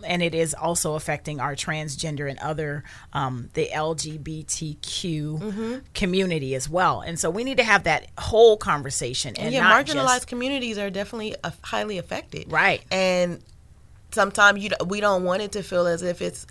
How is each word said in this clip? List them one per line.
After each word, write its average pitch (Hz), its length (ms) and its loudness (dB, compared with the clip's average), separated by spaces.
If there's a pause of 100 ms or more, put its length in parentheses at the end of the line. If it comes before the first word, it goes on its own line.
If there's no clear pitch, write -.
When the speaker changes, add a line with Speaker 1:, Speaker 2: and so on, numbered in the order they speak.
Speaker 1:
And 175 160 0
it 165 140 2
is 165 180 0
also 160 420 -2
affecting 151 440 -6
our 139 160 -4
transgender 151 760 -6
and 135 100 -8
other, 147 440 -6 (300)
um, 131 400 -4
the 156 180 -2
L 156 240 -2
G 156 220 -8
B 156 260 -10
T 156 380 -6
Q 151 560 -4
Speaker 2:
Mm-hmm. 214 380 -6 (180)
Speaker 1:
community 175 640 0
as 131 120 -4
well. 156 320 2
And 165 180 -8
so 170 120 0
we 196 160 -2
need 269 120 -2
to 247 60 6
have 208 200 4
that 156 240 0 (100)
whole 220 400 8
conversation. 139 800 -4
And 226 160 -2
Speaker 2:
Yeah, 262 80 2
Speaker 1:
not 226 240 8
Speaker 2:
marginalized 269 300 2
Speaker 1:
just 247 120 -4
Speaker 2:
communities 247 500 -4
are 202 120 -4
definitely 208 540 -6
aff-, 170 200 -8
highly 214 360 -4
affected. - 520 -10
Speaker 1:
Right. 160 300 4 (100)
Speaker 2:
And 185 500 0 (680)
sometimes 202 500 4
you 208 80 -6
d-, 190 60 0 (100)
we 208 140 -4
don't 202 240 2
want 180 200 0
it 202 100 -8
to 202 100 -4
feel 175 240 2
as 170 140 0
if 175 200 -4
it's 175 280 -6